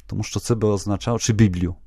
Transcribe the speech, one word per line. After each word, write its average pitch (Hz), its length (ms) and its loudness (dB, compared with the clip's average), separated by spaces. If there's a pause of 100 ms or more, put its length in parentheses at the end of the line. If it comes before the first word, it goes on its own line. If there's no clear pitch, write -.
тому 101 160 -6
що - 160 -6
це 120 160 0
би 110 120 0
означало, 101 520 -2
czy - 140 0
Biblię, 90 400 4 (140)